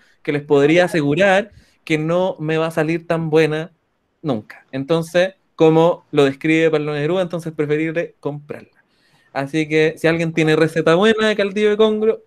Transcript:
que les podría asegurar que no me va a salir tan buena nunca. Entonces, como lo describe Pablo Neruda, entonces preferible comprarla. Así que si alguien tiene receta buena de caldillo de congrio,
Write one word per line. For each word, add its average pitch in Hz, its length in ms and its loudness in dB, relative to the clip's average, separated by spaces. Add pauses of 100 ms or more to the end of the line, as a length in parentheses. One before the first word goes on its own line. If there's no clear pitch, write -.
(240)
que 156 80 -4
les 143 100 -4
podría 147 440 4
asegurar 180 680 0 (320)
que 156 140 -2
no 180 420 -2
me 156 180 -4
va 160 80 0
a 165 60 -4
salir 165 340 -4
tan 165 240 -4
buena 156 400 0 (520)
nunca. 123 500 -8
Entonces, 165 600 -2 (200)
como 160 560 4
lo 147 140 2
describe 160 440 0
Pablo 151 260 -2
Neruda, 156 280 -2
entonces 170 300 -8
preferible 156 640 -4
comprarla. 147 520 -12 (600)
Así 143 340 -4
que 156 300 0
si - 100 -2
alguien 165 280 0
tiene 156 220 2
receta 160 380 2
buena 214 340 2
de 214 80 0
caldillo 208 340 0
de 208 80 -2
congrio, 220 480 0